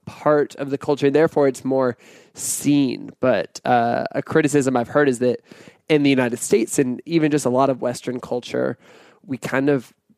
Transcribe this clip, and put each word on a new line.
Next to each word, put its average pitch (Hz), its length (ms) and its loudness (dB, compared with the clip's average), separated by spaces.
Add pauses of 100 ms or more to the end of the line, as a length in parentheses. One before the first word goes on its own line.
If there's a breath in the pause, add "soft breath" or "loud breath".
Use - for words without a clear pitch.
part 151 480 0
of 139 160 -10
the 139 80 -4
culture, 143 280 0
and 139 80 2
therefore 151 340 2
it's - 160 -4
more 131 320 0 (360 loud breath)
seen. 135 800 -2 (100)
But, 113 440 0
uh, 120 480 0
a 131 100 -4
criticism 139 540 0
I've 117 120 -2
heard 147 200 2
is 123 100 0
that 123 220 -2 (480 loud breath)
in 151 160 2
the 139 60 4
United 123 280 2
States - 400 0
and 123 260 -2
even 156 260 0
just 147 140 0
a 127 60 0
lot 131 180 2
of 123 140 -4
Western 123 380 -6
culture, 123 580 -4 (480 soft breath)
we 131 100 -8
kind 135 320 -2
of 139 240 0 (240)